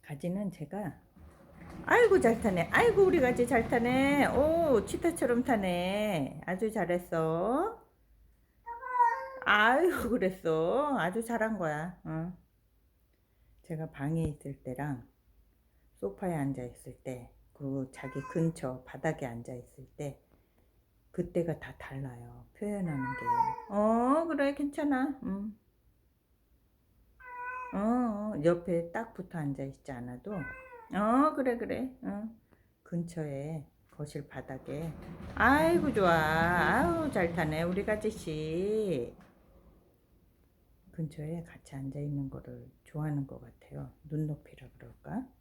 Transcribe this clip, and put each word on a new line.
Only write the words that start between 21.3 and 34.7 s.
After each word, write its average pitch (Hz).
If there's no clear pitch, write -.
다 -
달라요, 123
표현하는 190
게. 466
어, 233
그래, 285
괜찮아. 285
응. 202
어, -
어, 214
옆에 170
딱 226
붙어 185
앉아 143
있지 135
않아도. 123
어, 226
그래, 254
그래. 233
응. 208
근처에, 156
거실 147
바닥에. 135